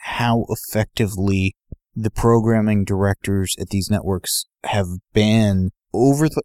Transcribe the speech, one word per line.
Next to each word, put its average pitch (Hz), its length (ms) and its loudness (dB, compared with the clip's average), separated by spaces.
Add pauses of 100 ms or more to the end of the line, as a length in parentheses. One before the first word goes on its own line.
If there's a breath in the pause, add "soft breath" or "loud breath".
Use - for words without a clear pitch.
how 117 460 -2
effectively 98 1040 -2 (400)
the 110 160 -4
programming 110 760 2
directors 98 720 -2
at 95 100 -8
these 98 220 -2
networks 95 540 -4 (200)
have 101 220 -2 (260)
been 104 580 2 (220)
over 139 360 2
the, - 160 -4